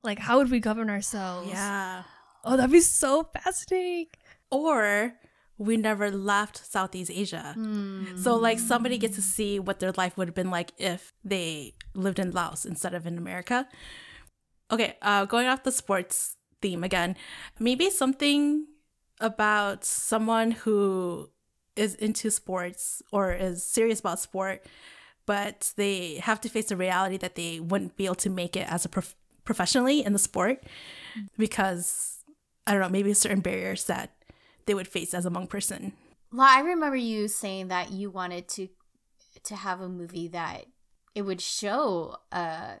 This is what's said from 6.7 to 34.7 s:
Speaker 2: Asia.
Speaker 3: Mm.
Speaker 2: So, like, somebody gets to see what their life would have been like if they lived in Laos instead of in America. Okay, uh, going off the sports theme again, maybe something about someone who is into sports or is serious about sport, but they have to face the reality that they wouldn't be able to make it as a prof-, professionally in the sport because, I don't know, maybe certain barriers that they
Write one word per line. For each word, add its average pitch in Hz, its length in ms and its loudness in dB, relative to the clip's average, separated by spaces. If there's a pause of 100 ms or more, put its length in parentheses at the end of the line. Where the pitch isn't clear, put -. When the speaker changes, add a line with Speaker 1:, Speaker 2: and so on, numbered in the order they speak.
Speaker 2:
Asia. 170 460 -6
Speaker 3:
Mm. 196 640 -6
Speaker 2:
So, 233 160 4
like, 226 240 2
somebody 240 380 0
gets 202 180 -2
to 202 60 -4
see 202 380 0
what 190 200 -4
their 185 140 0
life 180 240 -2
would 185 100 -2
have 165 80 -10
been 185 160 -2
like 175 260 -4
if 185 360 -4 (100)
they 165 520 -4 (180)
lived 190 260 -2
in 185 120 0
Laos 175 340 -2
instead 175 280 -6
of 170 140 -8
in 170 100 -6
America. 185 500 -4 (1040)
Okay, 226 300 0
uh, 202 240 4
going 240 220 2
off 262 160 0
the 262 80 0
sports - 640 -2 (240)
theme 180 220 -2
again, 180 320 0 (440)
maybe 254 300 2
something 294 800 2 (520)
about 208 680 2
someone 226 680 2
who 190 800 0 (460)
is 208 200 0
into 214 340 -2
sports - 720 -4 (100)
or 196 200 2
is 180 320 -2
serious 226 360 2
about 170 200 -2
sport, 190 460 -4 (600)
but 202 500 -2
they 190 400 -2
have 214 260 -2
to 233 80 -6
face 220 200 -2
the 202 80 -2
reality 185 400 0
that 185 180 -6
they 170 240 -6
wouldn't 175 360 -2
be 196 100 -2
able 185 100 0
to 202 140 0
make 180 260 -2
it 185 160 -4
as 175 140 0
a 175 40 -4
prof-, - 260 -4 (280)
professionally 262 600 2
in 208 100 2
the 202 60 2
sport 214 440 0 (720)
because, 190 800 0 (500)
I 208 60 0
don't 196 80 4
know, 180 80 0
maybe 196 240 2
certain 202 280 4
barriers 190 440 -4
that - 260 -4 (540)
they 208 80 2